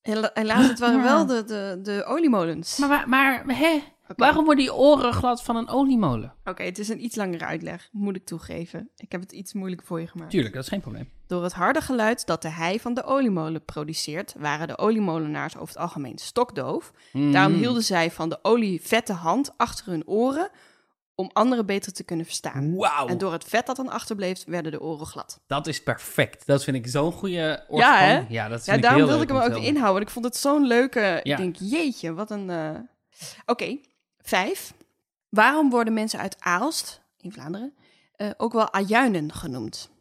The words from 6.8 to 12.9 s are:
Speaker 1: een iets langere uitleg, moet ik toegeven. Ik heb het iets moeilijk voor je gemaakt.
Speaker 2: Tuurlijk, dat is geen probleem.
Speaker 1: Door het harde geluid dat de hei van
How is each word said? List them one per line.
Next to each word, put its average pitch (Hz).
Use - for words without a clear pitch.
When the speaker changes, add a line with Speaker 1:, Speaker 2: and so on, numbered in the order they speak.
Speaker 1:
een 220
iets 233
langere 185
uitleg, 165
moet 202
ik 185
toegeven. 170
Ik -
heb 180
het 190
iets -
moeilijk 190
voor 170
je 165
gemaakt. 165
Speaker 2:
Tuurlijk, 127
dat 131
is -
geen 202
probleem. 113
Speaker 1:
Door 180
het 180
harde 233
geluid 240
dat 165
de 165
hei 170
van 240